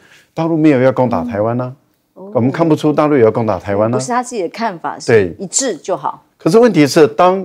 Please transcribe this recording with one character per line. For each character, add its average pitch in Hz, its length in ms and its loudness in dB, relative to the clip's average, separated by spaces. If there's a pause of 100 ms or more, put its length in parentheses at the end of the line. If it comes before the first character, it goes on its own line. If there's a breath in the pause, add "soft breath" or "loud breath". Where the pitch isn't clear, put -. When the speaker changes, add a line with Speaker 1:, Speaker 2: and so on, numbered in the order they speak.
(320 soft breath)
Speaker 1:
大 165 140 -4
陆 165 100 -2
没 156 140 4
有 127 100 2
要 131 100 4
攻 127 160 0
打 117 160 -2
台 101 200 -6
湾 120 180 -2
啊， 127 100 -8 (440)
Speaker 2:
哦。 - 200 -20
Speaker 1:
我 127 60 0
们 123 100 2
看 165 180 -2
不 156 60 2
出 151 180 0
大 151 140 0
陆 147 100 0
有 117 80 4
要 107 60 6
攻 120 140 -2
打 101 140 -2
台 101 180 -6
湾 110 160 0
啊。 127 40 -2
Speaker 2:
不 - 40 -2
是 131 80 -10
他 247 140 -2
自 247 120 -12
己 208 80 -6
的 165 60 -4
看 208 300 -8
法， 123 200 -10
是 - 80 -16
Speaker 1:
对。 98 320 2
Speaker 2:
一 190 80 -10
致 233 300 -6
就 175 200 -6
好。 - 280 -10 (120)
Speaker 1:
可 - 140 -2
是 202 80 6
问 233 140 6
题 151 140 4
是， 151 200 4
当 185 380 2